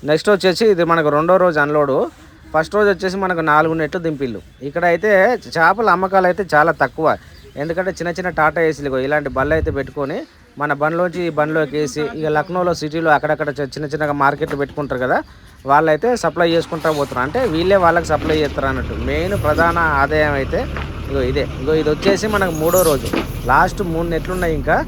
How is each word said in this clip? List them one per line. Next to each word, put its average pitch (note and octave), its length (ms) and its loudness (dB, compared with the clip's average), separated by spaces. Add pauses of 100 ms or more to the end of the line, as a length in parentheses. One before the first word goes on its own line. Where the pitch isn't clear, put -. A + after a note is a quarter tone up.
(100)
నెక్స్ట్ D#3+ 260 2
వచ్చేసి F#3+ 280 2 (120)
ఇది E3+ 160 2
మనకు D#3+ 260 2
రెండో F3 180 4 (100)
రోజు D#3 200 2
అన్‌లోడ్. D3 300 2 (560)
ఫస్ట్ D#3 240 -2
రోజు G#3 160 4
వచ్చేసి F3+ 300 -4
మనకు F3+ 260 -2
నాలుగు D#3 320 4
నెట్లు D#3 240 -4
దింపిళ్ళు. C3+ 340 -4 (300)
ఇక్కడ E3+ 220 -4
అయితే E3+ 200 0 (440)
చేపల F#3+ 420 4
అమ్మకాలు F#3 340 2
అయితే F3+ 120 -2 (100)
చాలా D#3 200 4 (100)
తక్కువ, D3 240 -2 (560)
ఎందుకంటే E3+ 360 -4
చిన్న E3+ 200 -6
చిన్న F3+ 200 -4
టాటా D#3 300 2
ఏసీలు D3 220 -4
ఇగో C3 160 -2
ఇలాంటి C#3+ 300 -2
బళ్ళు C#3 200 0
అయితే D#3 220 -2
పెట్టుకొని C#3 400 -6 (420)
మన D3 120 -2 (100)
బండ్లోంచి E3+ 440 -2
ఈ E3 120 -4
బండ్లోకి D3+ 420 0
వేసి, D3+ 220 -4 (180)
ఇక D#3 160 -2
లక్నోలో F3 440 -2
సిటీలో D#3 360 -2
అక్కడక్కడ D3+ 320 -2 (100)
చి-, C#3 160 -4
చిన్న D3+ 180 -8
చిన్నగా D3 300 -2
మార్కెట్లు C#3+ 400 0
పెట్టుకుంటారు C#3 420 -6
కదా, D3+ 140 2 (520)
వాళ్ళైతే D#3 380 4 (160)
సప్లై E3+ 300 0
చేసుకుంటా D#3+ 340 -2 (100)
పోతున్నారు. B2+ 300 -2
అంటే A#3 120 -2 (140)
వీళ్ళే F#3 300 2
వాళ్ళకి E3+ 300 2
సప్లై D#3 280 0
చేస్తారు C3+ 300 -2
అన్నట్టు. A#2+ 240 -4 (140)
మెయిన్ E3+ 340 -2
ప్రధాన E3 340 2 (240)
ఆదాయం D3 380 2
అయితే C3+ 200 -2 (500)
ఇగో C#3 100 -2 (100)
ఇదే. C3+ 140 0 (180)
ఇగో D3 200 0
ఇది D3+ 120 0
వచ్చేసి F#3+ 320 0 (100)
మనకు F#3+ 260 0
మూడో F3 180 4 (100)
రోజు. C3+ 180 0 (440)
లాస్ట్ F3 300 2 (100)
మూడు E3+ 220 -2
నెట్లు D#3 220 -4
ఉన్నాయి F3 240 0
ఇంకా. D3+ 280 0